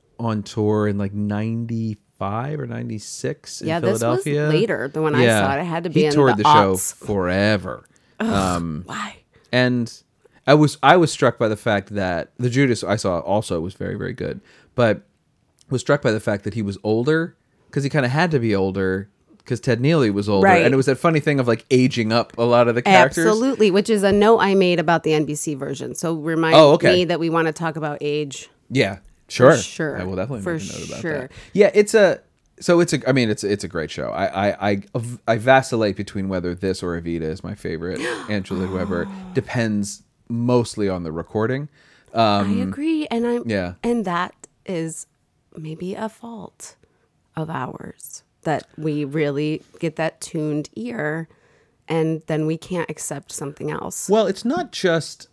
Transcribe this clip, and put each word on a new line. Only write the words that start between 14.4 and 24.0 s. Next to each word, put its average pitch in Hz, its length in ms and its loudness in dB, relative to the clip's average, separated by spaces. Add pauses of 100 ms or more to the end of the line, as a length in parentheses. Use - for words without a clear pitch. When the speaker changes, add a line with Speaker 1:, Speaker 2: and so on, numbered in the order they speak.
Speaker 1:
but 113 280 2 (680)
was 127 120 -2
struck 143 200 0
by 127 100 2
the 90 80 0
fact 104 240 -4
that 101 100 -6
he 113 80 -6
was 101 220 -6
older, 147 520 0 (360)
'cause 139 120 -4
he 139 60 -2
kinda 131 200 0
had 156 220 0
to 147 80 2
be 113 160 0
older 95 540 -2 (360)
'cause 120 140 -4
Ted 120 220 0
Neely 143 280 4
was 101 200 -2
older. 190 160 4
Speaker 2:
Right. 185 200 6
Speaker 1:
And 127 80 4
it 135 40 4
was 135 80 4
that 135 120 2
funny 165 220 2
thing 143 200 0
of, 123 80 0
like, 113 240 0
aging 127 420 2
up 117 240 0
a 117 60 2
lot 120 260 6
of 113 60 0
the 120 60 0
characters. 170 440 6
Speaker 2:
Absolutely, 220 460 4
which 202 180 0
is 208 140 2